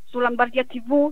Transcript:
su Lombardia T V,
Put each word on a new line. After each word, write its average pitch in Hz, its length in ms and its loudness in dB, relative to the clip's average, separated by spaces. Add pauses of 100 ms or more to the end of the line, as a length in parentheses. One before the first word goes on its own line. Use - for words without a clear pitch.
su - 160 -6
Lombardia 247 440 0
T 254 220 -8
V, 285 260 4